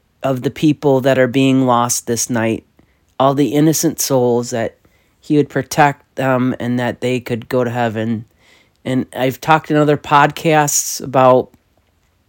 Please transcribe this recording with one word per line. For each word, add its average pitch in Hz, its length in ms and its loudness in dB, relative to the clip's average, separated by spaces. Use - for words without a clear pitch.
of 127 200 -2
the 135 80 -2
people 139 520 0
that 131 180 2
are 127 80 4
being 131 380 2
lost 120 420 0
this 117 200 -4
night, 113 360 -2
all 135 120 4
the 139 220 0
innocent 156 460 0
souls, 123 500 0
that 117 260 -6
he 151 160 -2
would 143 120 2
protect - 680 -2
them 131 420 0
and 123 220 -4
that 120 200 -6
they 123 200 -4
could 117 280 -8
go 127 140 -2
to 120 80 -4
heaven. 113 540 -4
And 131 280 -4
I've 123 280 -4
talked 160 300 0
in 151 60 0
other 147 200 2
podcasts 151 1040 0
about, 127 520 2